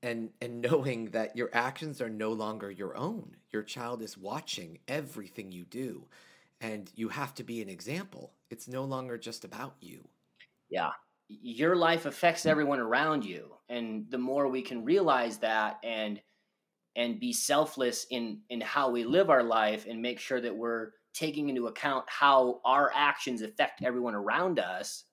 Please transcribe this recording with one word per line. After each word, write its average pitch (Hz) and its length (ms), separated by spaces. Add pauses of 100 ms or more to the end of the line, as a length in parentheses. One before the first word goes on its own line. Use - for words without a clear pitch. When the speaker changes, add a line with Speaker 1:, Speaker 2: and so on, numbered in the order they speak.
Speaker 1:
and, 117 300 (100)
and 120 180
knowing 120 520
that 110 260
your 120 160
actions 131 480
are 117 80
no 107 240
longer 107 360
your 95 280
own. 185 400 (160)
Your 107 100
child 120 380
is 107 160
watching 95 640 (100)
everything 113 640
you 90 100
do, 117 440 (520)
and 107 340
you 113 140
have 135 280
to 117 100
be 117 160
an 98 80
example. 147 640 (200)
It's - 140
no 131 160
longer 131 340
just 113 280
about 113 360
you. 87 260 (600)
Speaker 2:
Yeah. 85 220 (360)
Your 123 480
life 165 300
affects 165 400
everyone 151 340
around 127 460
you. 87 300 (120)
And 110 440
the 131 80
more 135 280
we 131 140
can 120 240
realize 131 540
that 110 440
and, 110 380 (720)
and 120 240
be 120 140
selfless 139 800
in, 113 300 (100)
in 120 100
how 135 300
we 120 140
live 160 260
our 135 100
life 110 480
and 113 140
make 120 160
sure 127 200
that 117 160
we're 113 340 (260)
taking 147 340
into 127 160
account 131 420
how 131 560
our 135 300
actions 139 480
affect 110 400
everyone 123 320
around 127 460
us 92 540